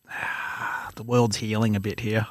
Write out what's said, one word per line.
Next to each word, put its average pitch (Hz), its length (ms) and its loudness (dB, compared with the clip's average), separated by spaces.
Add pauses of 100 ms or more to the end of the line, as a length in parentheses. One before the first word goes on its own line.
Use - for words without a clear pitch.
"Ah, - 840 -6
the - 80 -10
world's 117 360 4
healing 107 360 2
a 101 60 2
bit 101 180 -4
here." 110 320 0